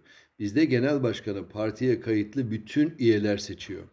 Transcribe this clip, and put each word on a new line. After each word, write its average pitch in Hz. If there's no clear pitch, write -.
Bizde 107
genel 131
başkanı 101
partiye 110
kayıtlı 107
bütün 147
üyeler 107
seçiyor. 92